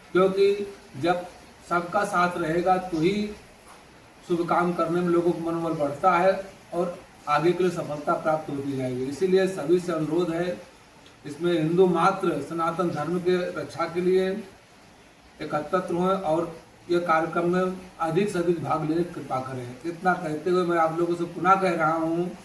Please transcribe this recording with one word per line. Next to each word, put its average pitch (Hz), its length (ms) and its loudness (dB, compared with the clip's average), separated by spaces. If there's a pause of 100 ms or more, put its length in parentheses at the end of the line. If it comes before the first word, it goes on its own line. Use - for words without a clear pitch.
(120)
क्योंकि 196 640 2 (280)
जब 175 260 0 (420)
सबका 175 340 0
साथ 180 340 0
रहेगा, 175 400 2
तो 170 200 -4
ही 208 340 0 (960)
शुभ 165 220 -2
काम 175 240 2
करने 170 280 0
में 175 60 0
लोगों 170 240 2
का 165 200 -4
मनोबल 165 220 -2
बढ़ता 160 440 0
है 190 340 2 (220)
और 180 260 -4 (280)
आगे 151 240 4
के 180 120 0
लिए 180 80 2
सफलता 151 420 -4
प्राप्त 156 360 -2
होती 139 280 -4
जाएगी। 127 260 -4
इसीलिए 185 440 2
सभी 165 320 2
से 175 120 -4
अनुरोध 160 420 0
है, 175 280 -4 (640)
इसमें 170 280 -2
हिंदू 170 340 4
मात्र 170 600 2
सनातन 165 400 -2
धर्म 151 300 -2
के 175 420 -2
रक्षा 151 240 -6
के 170 160 -4
लिए 185 280 4 (1120)
एकत्रित 151 500 -2
हों 180 180 2
और 165 480 0 (340)
ये 175 80 4
कार्यक्रम 170 500 2
में 185 280 0 (220)
अधिक 170 300 2
से 175 100 -2
अधिक 170 240 0
भाग 151 260 -2
लेने 170 140 2
की 175 100 -6
कृपा 135 260 -4
करें। 127 360 -8 (100)
इतना 170 280 0
कहते 156 360 -4
हुए 180 160 2
मैं 170 120 0
आप 160 220 2
लोगों 170 160 0
से 170 80 -4
पुनः 175 320 2
कह 185 140 2
रहा 160 240 2
हूँ 165 340 0 (180)